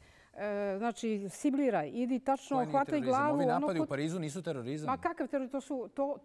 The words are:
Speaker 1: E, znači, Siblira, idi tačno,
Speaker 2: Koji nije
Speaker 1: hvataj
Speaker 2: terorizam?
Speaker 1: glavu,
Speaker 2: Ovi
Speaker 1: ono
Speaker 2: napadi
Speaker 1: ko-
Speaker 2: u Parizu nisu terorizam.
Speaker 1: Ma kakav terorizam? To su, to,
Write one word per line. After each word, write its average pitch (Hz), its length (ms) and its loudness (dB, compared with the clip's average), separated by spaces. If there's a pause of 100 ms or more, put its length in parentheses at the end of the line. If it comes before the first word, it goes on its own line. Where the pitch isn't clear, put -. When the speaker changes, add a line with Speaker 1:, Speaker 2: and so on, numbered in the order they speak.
(340)
Speaker 1:
E, 202 440 -2
znači, 202 520 -2
Siblira, 254 560 2
idi 240 340 0
tačno, 269 380 0
Speaker 2:
Koji 240 80 2
nije 311 60 -4
Speaker 1:
hvataj 277 140 4
Speaker 2:
terorizam? 269 340 2
Speaker 1:
glavu, 294 140 4
Speaker 2:
Ovi 285 100 2
Speaker 1:
ono 247 160 4
Speaker 2:
napadi 190 200 2
Speaker 1:
ko- 156 40 2
Speaker 2:
u - 40 0
Parizu 156 320 0
nisu 156 220 -4
terorizam. 151 460 -4
Speaker 1:
Ma 262 100 0
kakav 330 300 -2
terorizam? 262 240 -2
To 277 100 -4
su, 262 320 -6
to, 277 320 -2